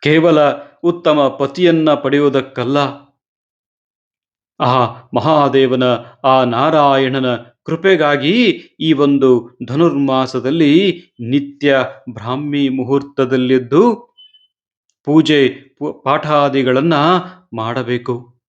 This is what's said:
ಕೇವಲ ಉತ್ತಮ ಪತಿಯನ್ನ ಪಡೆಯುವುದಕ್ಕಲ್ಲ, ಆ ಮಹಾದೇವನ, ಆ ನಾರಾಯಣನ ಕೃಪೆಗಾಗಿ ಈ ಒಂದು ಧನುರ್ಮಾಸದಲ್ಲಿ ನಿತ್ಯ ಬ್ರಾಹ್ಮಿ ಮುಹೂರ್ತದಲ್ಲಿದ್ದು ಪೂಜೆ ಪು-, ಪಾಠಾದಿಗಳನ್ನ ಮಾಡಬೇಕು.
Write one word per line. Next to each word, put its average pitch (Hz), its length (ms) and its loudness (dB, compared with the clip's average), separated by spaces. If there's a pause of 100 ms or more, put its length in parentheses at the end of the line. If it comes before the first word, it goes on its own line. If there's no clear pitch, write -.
ಕೇವಲ 156 380 4 (440)
ಉತ್ತಮ 165 440 0
ಪತಿಯನ್ನ 156 680 0
ಪಡೆಯುವುದಕ್ಕಲ್ಲ, 135 1120 -2 (1500)
ಆ 127 420 0 (140)
ಮಹಾದೇವನ, 135 680 2 (400)
ಆ 131 200 4
ನಾರಾಯಣನ 135 920 0
ಕೃಪೆಗಾಗಿ 160 1120 -2 (300)
ಈ 156 140 0
ಒಂದು 135 720 2
ಧನುರ್ಮಾಸದಲ್ಲಿ 143 1400 0 (180)
ನಿತ್ಯ 139 560 0 (320)
ಬ್ರಾಹ್ಮಿ 135 600 -4
ಮುಹೂರ್ತದಲ್ಲಿದ್ದು 131 1400 -2 (960)
ಪೂಜೆ 143 460 2
ಪು-, - 540 -12
ಪಾಠಾದಿಗಳನ್ನ 143 880 0 (600)
ಮಾಡಬೇಕು. 120 960 -8